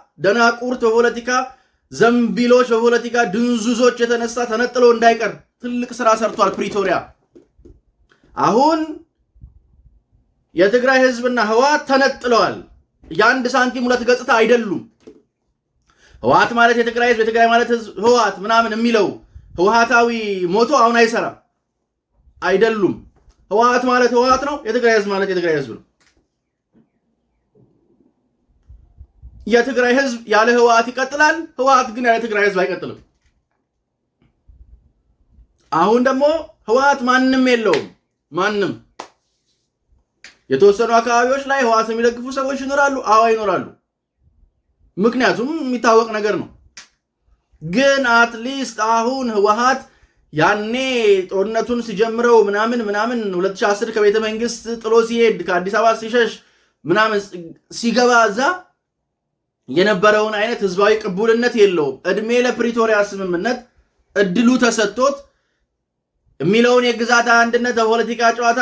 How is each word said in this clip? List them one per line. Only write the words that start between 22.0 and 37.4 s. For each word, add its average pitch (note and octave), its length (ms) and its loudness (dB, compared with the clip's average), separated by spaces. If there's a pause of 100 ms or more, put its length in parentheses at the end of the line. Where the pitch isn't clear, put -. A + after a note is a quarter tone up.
አይደሉም። F#3+ 520 0 (560)
ህወሓት A#3+ 340 2
ማለት B3 280 2
ህወሓት B3+ 320 2
ነው። C#4+ 200 -6
የትግራይ A3+ 300 0
ህዝብ G3+ 160 0
ማለት G3 180 -2
የትግራይ E3+ 280 -2
ህዝብ A#2+ 160 -6
ነው። - 100 -16 (3750)
የትግራይ A#3+ 480 0
ህዝብ C4 240 0 (100)
ያለ G#3+ 240 2
ህወሓት A#3 340 4
ይቀጥላል። C#4 500 -2 (180)
ህወሓት B3+ 360 2
ግን B3 140 -8
ያለ A#3 160 2
ትግራይ G#3 240 -2
ህዝብ F#3+ 140 0
አይቀጥልም። F3 400 -6 (2750)
አሁን G#3 300 2
ደግሞ C4+ 220 0 (400)
ህወሓት C#4 380 2
ማንም B3+ 440 2